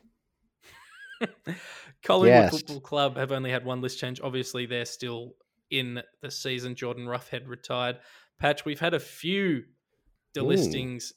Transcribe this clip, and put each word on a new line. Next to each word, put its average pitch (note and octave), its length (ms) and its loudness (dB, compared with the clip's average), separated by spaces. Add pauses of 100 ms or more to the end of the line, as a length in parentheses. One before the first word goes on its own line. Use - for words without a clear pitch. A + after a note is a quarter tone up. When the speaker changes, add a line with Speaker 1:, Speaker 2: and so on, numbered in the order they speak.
Speaker 1:
<laughs> - 1200 -14 (760)
Collingwood F#3 240 6 (160)
Speaker 2:
Yes. F2+ 80 4
Speaker 1:
Football D3 300 -6
Club C#3 360 0
have C3 140 -2
only C3 200 -2
had B2+ 140 -2
one B2+ 160 -4
list B2+ 180 -6
change. B2+ 220 -8
Obviously, B2+ 440 -4
they're A#2+ 200 -4
still A#2+ 500 -10 (360)
in B2 300 -4 (200)
the C3+ 80 -12
season. B2+ 460 -6
Jordan B2 300 -8
Roughead B2 420 -8
retired. B2 520 -6 (400)
Patch, D3 260 2
we've D3 140 -6
had E3+ 140 0
a D3+ 60 0
few F3 640 -2 (720)
delistings B2+ 760 0
Speaker 2:
Ooh. - 60 -20